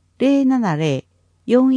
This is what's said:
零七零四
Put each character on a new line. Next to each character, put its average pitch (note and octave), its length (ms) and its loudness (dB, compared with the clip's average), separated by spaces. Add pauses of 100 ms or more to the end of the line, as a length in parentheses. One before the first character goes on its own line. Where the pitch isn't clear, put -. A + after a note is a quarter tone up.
(180)
零 C#4 260 0
七 A#3 320 0
零 D3 300 -4 (400)
四 C4 300 2